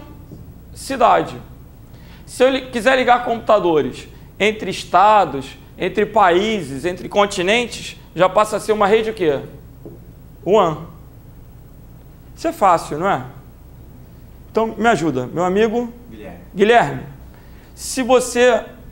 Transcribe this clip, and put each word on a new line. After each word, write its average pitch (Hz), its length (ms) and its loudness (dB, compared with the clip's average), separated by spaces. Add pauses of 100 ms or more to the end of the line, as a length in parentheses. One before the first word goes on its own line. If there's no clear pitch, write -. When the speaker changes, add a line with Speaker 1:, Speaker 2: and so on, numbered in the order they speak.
(760)
Speaker 1:
cidade. 180 640 0 (920)
Se - 160 -6
eu 262 80 4
li-, 269 200 -4
quiser 240 260 0
ligar 247 280 2
computadores 175 840 0 (340)
entre 208 300 -2
estados, 180 840 2 (220)
entre 190 260 -2
países, 190 800 0
entre 180 240 -8
continentes, 202 880 -2 (160)
já 170 160 4
passa 214 280 0
a 185 40 -6
ser - 120 -2
uma 208 160 2
rede 226 220 2
o - 40 -8
quê? 151 240 0 (1080)
wan. 175 340 2 (1600)
Isso - 140 -8
é 330 40 -2
fácil, 170 460 0
não 185 100 -2
é? 147 140 -2 (1300)
Então, 220 260 -2
me 220 120 0
ajuda, 143 440 0
meu 160 120 -2
amigo 226 480 0 (180)
Speaker 2:
Guilherme. - 280 -18 (140)
Speaker 1:
Guilherme, 185 500 2 (720)
se - 300 -6
você, 240 640 2 (280)